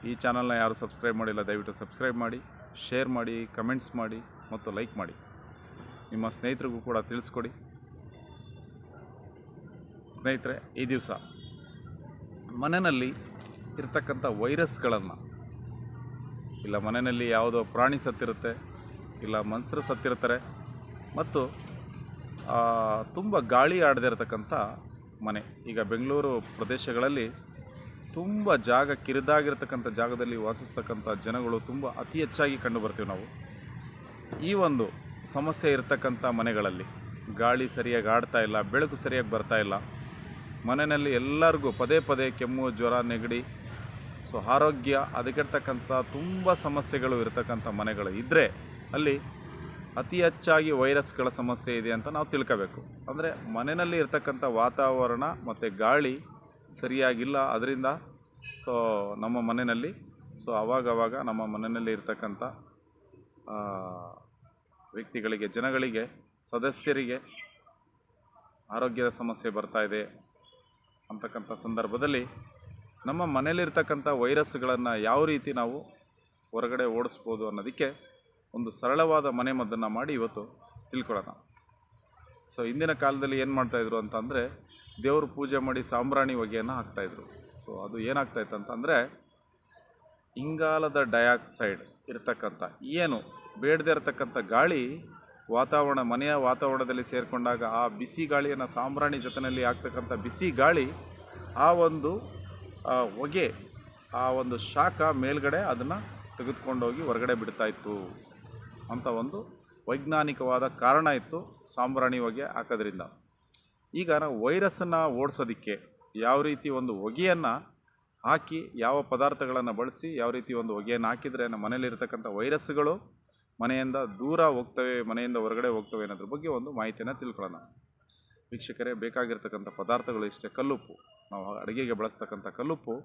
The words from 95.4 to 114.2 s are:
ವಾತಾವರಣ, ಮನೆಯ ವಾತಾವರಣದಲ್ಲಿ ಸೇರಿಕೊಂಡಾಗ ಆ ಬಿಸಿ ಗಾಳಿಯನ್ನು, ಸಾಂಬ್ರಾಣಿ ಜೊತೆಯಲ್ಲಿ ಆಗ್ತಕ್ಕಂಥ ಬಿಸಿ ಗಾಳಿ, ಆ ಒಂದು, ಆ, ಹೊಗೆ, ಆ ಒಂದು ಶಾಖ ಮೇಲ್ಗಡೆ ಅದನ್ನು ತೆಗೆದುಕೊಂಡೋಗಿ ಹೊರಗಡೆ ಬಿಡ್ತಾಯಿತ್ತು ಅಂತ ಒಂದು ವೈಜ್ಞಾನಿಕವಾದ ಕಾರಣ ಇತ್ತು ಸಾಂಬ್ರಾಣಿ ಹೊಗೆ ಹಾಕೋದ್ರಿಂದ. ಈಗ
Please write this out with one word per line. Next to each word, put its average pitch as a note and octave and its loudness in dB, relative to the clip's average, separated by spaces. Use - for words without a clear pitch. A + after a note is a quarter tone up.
ವಾತಾವರಣ, C#3 4
ಮನೆಯ C#3 2
ವಾತಾವರಣದಲ್ಲಿ B2+ 2
ಸೇರಿಕೊಂಡಾಗ B2 0
ಆ B2 4
ಬಿಸಿ C#3 -4
ಗಾಳಿಯನ್ನು, C#3+ 2
ಸಾಂಬ್ರಾಣಿ C#3+ 0
ಜೊತೆಯಲ್ಲಿ C3 -2
ಆಗ್ತಕ್ಕಂಥ B2 -4
ಬಿಸಿ E3+ 0
ಗಾಳಿ, D3+ 8
ಆ - 10
ಒಂದು, D#3 2
ಆ, B2+ 4
ಹೊಗೆ, D3 0
ಆ - 2
ಒಂದು B2 -2
ಶಾಖ D#3+ 4
ಮೇಲ್ಗಡೆ C#3+ 2
ಅದನ್ನು C3+ -2
ತೆಗೆದುಕೊಂಡೋಗಿ B2+ -2
ಹೊರಗಡೆ A#2+ 2
ಬಿಡ್ತಾಯಿತ್ತು G#2+ -2
ಅಂತ A#2+ -4
ಒಂದು C#3+ -4
ವೈಜ್ಞಾನಿಕವಾದ C3+ 2
ಕಾರಣ D3+ 8
ಇತ್ತು D#3+ -6
ಸಾಂಬ್ರಾಣಿ B2+ 2
ಹೊಗೆ B2 -4
ಹಾಕೋದ್ರಿಂದ. G#2 -2
ಈಗ F3 -2